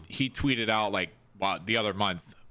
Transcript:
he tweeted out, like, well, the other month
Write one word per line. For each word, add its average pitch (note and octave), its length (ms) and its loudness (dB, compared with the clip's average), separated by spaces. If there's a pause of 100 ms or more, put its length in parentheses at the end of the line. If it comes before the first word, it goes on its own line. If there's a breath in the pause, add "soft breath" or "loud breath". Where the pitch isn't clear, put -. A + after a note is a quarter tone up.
he C3 240 -2
tweeted A#2 380 0
out, G#2+ 240 2
like, F#2 180 0 (260)
well, F#2+ 280 0
the A2 120 0
other G#2+ 160 2
month F#2+ 300 -2 (280)